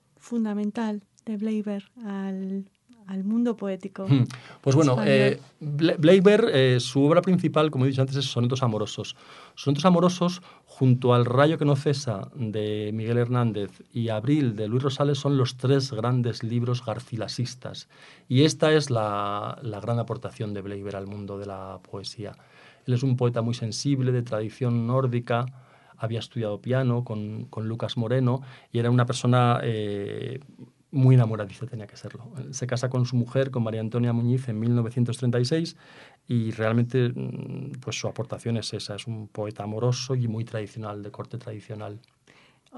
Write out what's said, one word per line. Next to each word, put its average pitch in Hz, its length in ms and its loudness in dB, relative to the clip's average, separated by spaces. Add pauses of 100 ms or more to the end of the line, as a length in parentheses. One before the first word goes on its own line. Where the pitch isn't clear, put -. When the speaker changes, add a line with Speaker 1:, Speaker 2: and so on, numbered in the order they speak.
(180)
Speaker 1:
fundamental 214 840 -4 (220)
de 220 120 -6
Bleiber 208 540 -4 (140)
al, 196 640 -6 (380)
al 190 180 -6
mundo 226 320 0
poético 190 520 -8
Speaker 2:
Hmm. 131 160 6 (360)
Pues 135 160 2
bueno, 147 160 6
Speaker 1:
español? 117 200 2
Speaker 2:
eh, 135 280 4 (200)
Ble-, 156 360 0
Bleiber, 196 560 8
eh, 131 280 6
su 139 240 2
obra 170 180 6
principal, 160 480 2
como 131 140 0
he 135 40 4
dicho 131 120 0
antes, 135 160 0
es 139 100 -2
Sonetos 120 360 0
Amorosos. 107 540 -2 (380)
Sonetos 143 300 0
Amorosos, 180 580 4 (220)
junto 127 500 4
al 120 100 6
Rayo 139 340 4
que 151 60 0
no 147 120 4
cesa, 139 580 -2
de 107 580 -4
Miguel 113 260 -2
Hernández, 117 640 0 (100)
y 113 160 -4
Abril, 117 480 0
de 107 120 -4
Luis 127 140 0
Rosales, 143 360 0
son 143 180 0
los 123 200 0
tres 135 360 0
grandes 120 500 -2
libros 120 420 -2
garcilasistas. 107 1040 -8 (400)
Y 127 140 4
esta 156 300 4
es 147 180 2
la, 104 720 -4
la 104 180 -8
gran 117 180 -2
aportación 110 560 -6
de 98 80 -8
Bleiber 101 340 -10
al 98 100 -10
mundo 101 320 -10
de 101 80 -10
la 95 320 -12 (120)
poesía. 98 420 -12 (540)
Él 123 80 0
es 123 80 0
un 131 140 2
poeta 120 260 0
muy 117 120 -2
sensible, 127 580 -2
de 123 100 0
tradición 117 640 -2
nórdica, 123 600 0 (500)
había 113 220 -4
estudiado 104 420 -6
piano 120 440 0
con, 107 420 -8
con 110 220 -8
Lucas 113 280 -6
Moreno, 123 460 2 (300)
y 117 80 0
era 120 100 2
una 123 160 4
persona, 123 560 4
eh, 107 800 -4 (520)
muy 131 240 8
enamoradiza, 110 500 0
tenía 107 200 -12
que - 100 -20
serlo. - 420 -16
Él 139 160 -12
se 127 120 -6
casa 123 240 -2
con 123 160 2
su 123 100 -2
mujer, 127 340 0
con 123 140 -2
María 110 160 -4
Antonia 120 320 0
Muñiz, 120 360 0
en 107 120 -4
mil 120 140 2
novecientos 113 440 0
treinta 120 220 2
y 127 60 2
seis, 165 300 -2 (520)
y 113 240 -2
realmente, 120 600 2
mm, 131 640 -10
pues, - 180 -8
su 107 100 -6
aportación 117 480 -6
es 107 160 -6
esa, 104 220 -10
es 101 120 -12
un 110 220 -10
poeta 107 360 -8
amoroso 120 500 -2
y 123 140 -2
muy 110 160 -4
tradicional, 107 580 -10
de 101 80 -14
corte 104 280 -12
tradicional. 107 600 -12 (800)